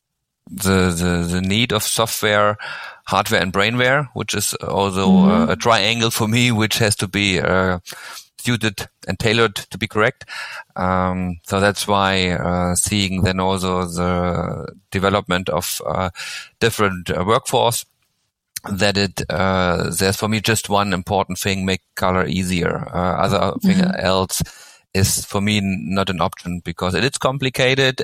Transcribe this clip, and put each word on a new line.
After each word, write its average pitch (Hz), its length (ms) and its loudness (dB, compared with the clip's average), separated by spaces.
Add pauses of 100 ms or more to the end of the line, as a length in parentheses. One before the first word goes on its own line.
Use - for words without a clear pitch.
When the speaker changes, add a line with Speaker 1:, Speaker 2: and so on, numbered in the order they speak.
(480)
Speaker 1:
the, 92 420 2
the, 87 380 0
the 90 120 -2
need 104 320 0
of 104 100 0
software, 107 760 2 (500)
hardware, 95 360 2
and 92 100 0
brainware, 123 600 2
which 101 200 -4
is 101 200 -2
also, 95 540 0
Speaker 2:
Mm-hmm. 95 220 8
Speaker 1:
uh, 107 220 4
a 92 40 0
triangle 113 540 2
for 113 180 0
me, 123 240 2
which 107 260 0
has 104 180 2
to 101 120 -4
be, 98 320 2
uh, 92 400 2 (580)
suited 113 480 -2 (220)
and 95 100 -4
tailored 113 380 2
to - 200 -10
be 110 120 -4
correct. 110 360 0 (520)
Um, 92 680 -2
so - 160 -2
that's 101 300 2
why, 95 420 2
uh, 90 460 0
seeing 95 460 0
then 92 180 2
also 92 460 0
the 87 840 -2 (200)
development 95 560 0
of, - 360 -4
uh, 92 260 -4 (500)
different, 98 500 0
uh, 82 160 -2
workforce, 117 580 2 (840)
that 98 260 0
it, 101 340 -2
uh, 90 600 0
there's 95 260 0
for 107 120 -2
me 107 120 0
just 110 280 0
one 101 240 0
important 95 460 -2
thing, 95 260 -2
make 95 180 -2 (140)
color 92 300 2
easier. 85 680 -2
Uh, 90 300 0
other 98 360 0
thing 92 180 2
Speaker 2:
Mm-hmm. 92 220 0
Speaker 1:
else 92 420 0 (520)
is - 300 0
for - 160 -4
me 104 180 2
n-, 98 300 -2
not 95 220 0
an 90 100 -2
option 87 440 -4
because 90 300 -4
it 87 100 0
is 135 140 -2
complicated. 131 840 0